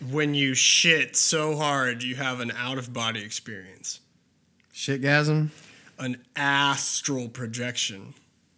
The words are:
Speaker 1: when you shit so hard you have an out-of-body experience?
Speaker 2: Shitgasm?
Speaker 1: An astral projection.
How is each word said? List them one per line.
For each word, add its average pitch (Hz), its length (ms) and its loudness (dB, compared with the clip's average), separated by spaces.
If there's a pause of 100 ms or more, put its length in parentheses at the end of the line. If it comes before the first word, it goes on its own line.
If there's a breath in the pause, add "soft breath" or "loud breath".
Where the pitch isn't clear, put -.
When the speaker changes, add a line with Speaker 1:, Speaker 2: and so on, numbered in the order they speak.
Speaker 1:
when 147 240 0
you 139 200 0
shit 151 640 4
so 156 400 2
hard 131 460 0
you 123 120 -6
have 131 240 -4
an 120 120 -4
out-of-body 117 720 -6
experience? 98 800 -12 (720)
Speaker 2:
Shitgasm? 147 760 0 (480 loud breath)
Speaker 1:
An 127 240 -8 (160)
astral 139 920 4
projection. 117 840 -8 (440)